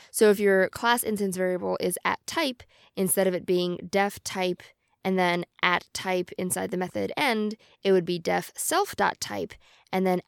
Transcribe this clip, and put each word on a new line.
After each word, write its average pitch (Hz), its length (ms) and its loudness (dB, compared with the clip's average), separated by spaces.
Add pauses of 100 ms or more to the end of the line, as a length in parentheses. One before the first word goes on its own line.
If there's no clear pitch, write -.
(120)
So 214 180 6
if 208 100 4
your 190 300 4
class 240 340 0
instance 202 340 -2
variable 185 420 -2
is 180 260 -2
at - 220 -2
type, 285 340 -2 (340)
instead 190 300 0
of 185 80 2
it 175 140 -6
being 180 320 0 (100)
def 196 340 -2
type 185 380 -4 (420)
and 190 140 0
then 175 280 2 (180)
at 175 300 0
type 185 440 -4
inside 185 320 -4
the 190 80 -4
method 190 400 -4
end, 214 380 0 (280)
it 196 100 4
would 180 120 4
be 175 140 -2
def 180 360 -2
self - 400 0
dot - 240 0
type 202 340 -6 (380)
and 190 140 2
then 180 220 2